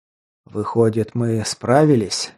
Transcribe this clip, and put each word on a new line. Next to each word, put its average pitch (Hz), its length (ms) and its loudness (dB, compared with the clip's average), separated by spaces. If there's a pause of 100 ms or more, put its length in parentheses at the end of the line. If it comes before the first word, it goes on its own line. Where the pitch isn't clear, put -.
(460)
«Выходит, 110 720 -2
мы 113 300 -2
справились? 131 920 0